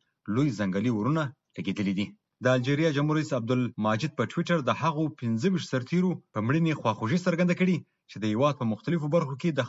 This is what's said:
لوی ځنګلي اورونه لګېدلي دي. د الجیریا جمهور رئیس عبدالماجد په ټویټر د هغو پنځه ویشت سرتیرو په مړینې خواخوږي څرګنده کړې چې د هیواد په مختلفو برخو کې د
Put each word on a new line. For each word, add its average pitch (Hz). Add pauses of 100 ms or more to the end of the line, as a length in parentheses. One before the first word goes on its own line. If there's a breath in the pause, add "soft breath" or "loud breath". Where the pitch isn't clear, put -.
(340)
لوی 143 (100)
ځنګلي 101
اورونه 135 (340)
لګېدلي 101
دي. 101 (380)
د -
الجیریا 143
جمهور 151
رئیس 151
عبدالماجد 113
په 113
ټویټر 175
د 123 (100)
هغو 156 (160)
پنځه 117
ویشت 170
سرتیرو 170 (220)
په 110
مړینې 156
خواخوږي 113
څرګنده 175
کړې 185 (340)
چې -
د -
هیواد 139
په 117
مختلفو 147
برخو 147
کې 170
د 127